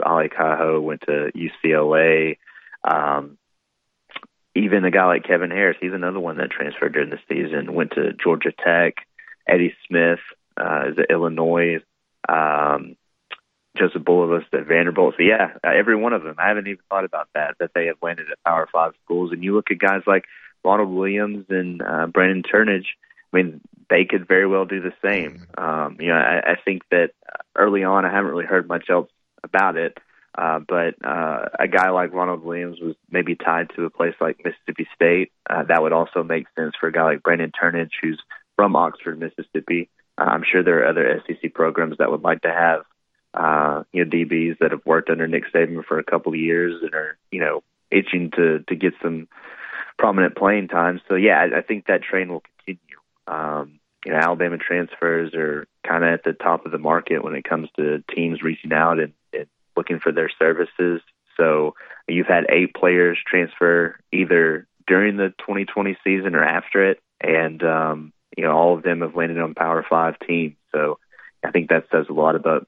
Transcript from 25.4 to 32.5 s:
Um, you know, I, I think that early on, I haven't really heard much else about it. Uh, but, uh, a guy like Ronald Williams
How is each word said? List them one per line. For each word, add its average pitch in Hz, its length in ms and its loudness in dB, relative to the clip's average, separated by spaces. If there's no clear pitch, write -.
Um, 78 420 -4
you 85 80 -4
know, 85 80 4
I, 80 380 2
I - 20 2
think 95 340 -4
that 87 220 2
early 101 280 4
on, 95 200 2
I 90 80 0
haven't 98 200 0
really 85 140 -4
heard 90 220 0
much 87 220 -4
else 87 200 2
about 95 340 0
it. 82 200 -4
Uh, 80 220 0
but, 82 340 -2
uh, 78 540 -4
a 95 100 0
guy 92 220 2
like 90 240 0
Ronald 90 300 -2
Williams 85 360 -8